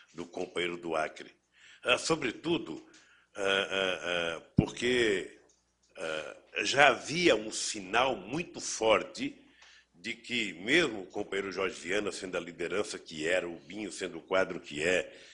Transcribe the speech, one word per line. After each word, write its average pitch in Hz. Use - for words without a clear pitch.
do 85
companheiro 87
do 82
Acre." 76
Ah, 120
sobretudo, 151
ah, 98
ah, 92
ah, 82
porque, 113
ah, 78
já 127
havia 139
um 107
sinal 110
muito 117
forte 110
de 113
que, 113
mesmo 110
o -
companheiro 98
Jorge 92
Viana 98
sendo 92
a 87
liderança 85
que 78
era, 87
o 82
Binho 95
sendo 85
o 80
quadro 92
que 73
é, 87